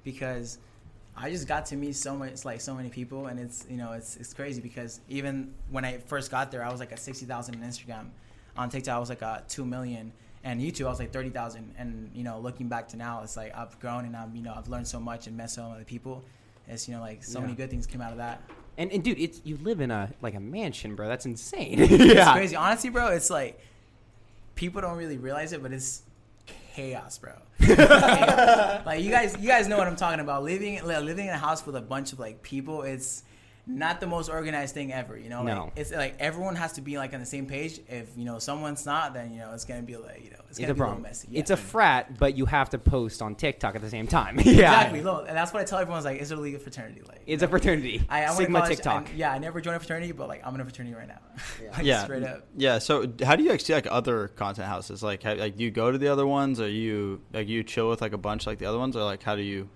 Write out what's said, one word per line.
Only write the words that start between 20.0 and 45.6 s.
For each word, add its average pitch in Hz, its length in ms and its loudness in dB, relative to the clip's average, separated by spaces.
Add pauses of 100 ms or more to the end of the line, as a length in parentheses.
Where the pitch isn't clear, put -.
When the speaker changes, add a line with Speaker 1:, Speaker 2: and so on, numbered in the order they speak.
Speaker 2:
like, 113 120 -6
a 101 60 -10
mansion, 123 540 -8
bro. 104 120 -6
That's 123 200 -6
insane. 131 520 -6
<laughs> - 20 -
Speaker 1:
It's - 220 12 (120)
Speaker 2:
Yeah. 180 180 12
Speaker 1:
crazy. 185 240 4
Honestly, 208 320 2
bro, 240 200 0
it's 175 200 2
like 139 320 -2 (920)
people 175 260 -4
don't 175 160 -4
really 160 220 -6
realize 143 340 -6
it, 151 100 -8
but 131 100 -8
it's 135 300 -8 (720)
chaos, 131 440 -10
bro. - 140 -16 (140)
Speaker 2:
<laughs> - 160 -16
Speaker 1:
Chaos. 233 1200 10
Like, 160 160 -2
you 202 80 0
guys, 233 300 2
you 208 80 -2
guys 233 200 6
know 208 100 2
what 190 80 4
I'm 170 100 -2
talking 165 240 0
about. 143 220 -2
Living, 190 420 -4
li-, 170 140 -2
living 165 280 -4
in 185 80 -4
a 151 40 -4
house 156 280 -2
with 143 100 -8
a 123 40 -6
bunch 131 320 -8
of, 131 60 -16
like, 113 240 -12
people, 139 400 -8
it's 135 400 -8 (480)
not 170 300 -2
the 190 60 -4
most 170 240 -4
organized 156 420 -4
thing 135 220 -8
ever, 123 240 -8
you 113 100 -16
know? 120 140 -6
Like, 117 120 -2
Speaker 2:
No. 90 220 -6
Speaker 1:
it's 147 160 -8
like 135 280 -4
everyone 170 360 -4
has 165 160 -4
to 147 80 -12
be, 143 160 -8
like, 135 160 -8
on 135 80 -10
the 123 60 -12
same 139 180 -8
page. 143 420 -8
If, 117 300 -10
you 120 80 -8
know, 117 140 -8
someone's 147 480 -8
not, 147 260 -2
then, 120 180 -10
you 113 100 -14
know, 110 120 -14
it's 113 140 -12
gonna 120 160 -10
be, 120 160 -12
like, - 260 -18
you 104 60 -20
know, - 60 -20 (120)
it's - 100 -16
Speaker 2:
It's - 20 -12
Speaker 1:
gonna 143 120 -2
Speaker 2:
a - 20 2
Speaker 1:
be 127 60 -2
a 135 40 2
little - 20 0
Speaker 2:
problem. 101 160 -6
Speaker 1:
messy, - 320 -14
Speaker 2:
It's 151 160 -4
Speaker 1:
yeah. 196 40 6
Speaker 2:
a - 40 4
frat, 143 600 2
but 139 160 4
you 131 120 0
have 139 240 2
to 135 80 -4
post 117 420 2
on 107 140 -6
TikTok 123 400 -2
at 107 80 -6
the 107 80 -10
same 113 160 -6
time. 120 340 2
<laughs> - 20 6
Yeah. 247 100 12
Speaker 1:
Exactly. 160 500 10
Look, 175 260 -4
and 160 80 -4
that's 170 160 -2
what 214 80 -2